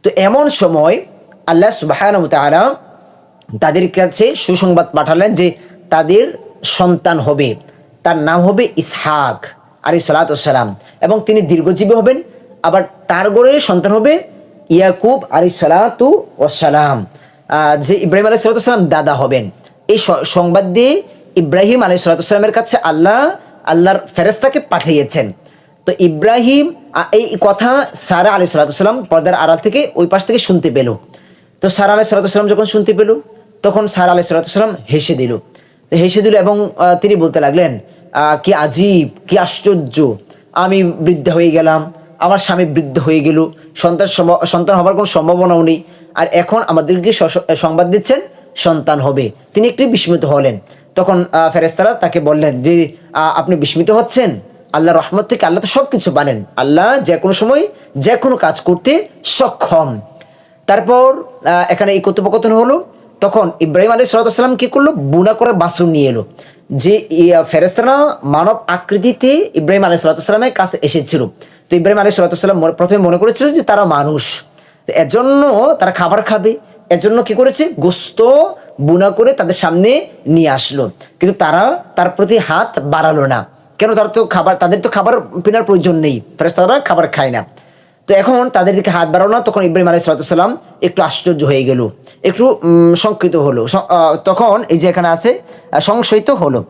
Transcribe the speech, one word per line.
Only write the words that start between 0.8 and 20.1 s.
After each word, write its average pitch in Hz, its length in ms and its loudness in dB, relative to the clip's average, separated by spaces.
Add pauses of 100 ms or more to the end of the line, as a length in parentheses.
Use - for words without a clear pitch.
আল্লাহ 170 240 2
সুবহানাহু 202 540 -2
ওয়া 143 60 -6
তাআলা 160 440 2 (840)
তাদের 170 300 0
কাছে 214 440 0
সুসংবাদ 180 520 0 (100)
পাঠালেন 165 380 0
যে 175 180 0 (380)
তাদের 170 480 2 (240)
সন্তান 175 560 0
হবে, 139 360 -2 (480)
তার 170 140 0
নাম 160 240 0
হবে 196 360 2
ইসহাক 147 720 -4 (360)
আলাইহিস 165 240 -2
সালাতু 156 260 0
ওয়াস 139 120 -2
সালাম, 120 320 -2 (240)
এবং 208 260 0
তিনি 214 140 2
দীর্ঘজীবী 180 540 0
হবেন। 254 280 0 (400)
আবার 170 200 0 (260)
তার 190 220 0
গড়ে 262 300 4
সন্তান 190 320 0
হবে 277 260 2 (500)
ইয়াকুব 190 640 2
আলাইহিস 175 300 0
সালাতু 233 640 2 (120)
ওয়াস 147 220 -2
সালাম, 143 460 0 (420)
আহ, 151 320 0
যে 143 140 0
ইব্রাহিম 196 320 0
আলাইহিস 226 160 0
সালাতু 226 140 2
ওয়াস 220 80 -2
সালাম 220 220 0
দাদা 147 280 0
হবেন। 127 360 -2 (380)
এই 214 100 2
স-, 143 260 -2